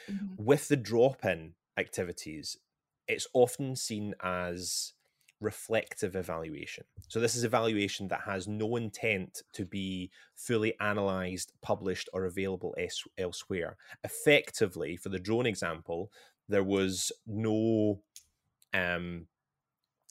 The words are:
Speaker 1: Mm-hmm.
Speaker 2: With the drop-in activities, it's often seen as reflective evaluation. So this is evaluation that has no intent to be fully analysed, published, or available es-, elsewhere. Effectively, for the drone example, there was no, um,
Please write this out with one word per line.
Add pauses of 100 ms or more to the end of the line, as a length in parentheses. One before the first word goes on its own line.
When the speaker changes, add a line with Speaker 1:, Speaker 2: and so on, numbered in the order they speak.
Speaker 1:
Mm-hmm.
Speaker 2:
With
the
drop-in (240)
activities, (500)
it's
often
seen
as (460)
reflective
evaluation. (240)
So
this
is
evaluation
that
has
no
intent (100)
to
be (240)
fully
analysed,
published,
or
available
es-, (140)
elsewhere. (260)
Effectively,
for
the
drone
example, (380)
there
was (160)
no, (720)
um, (840)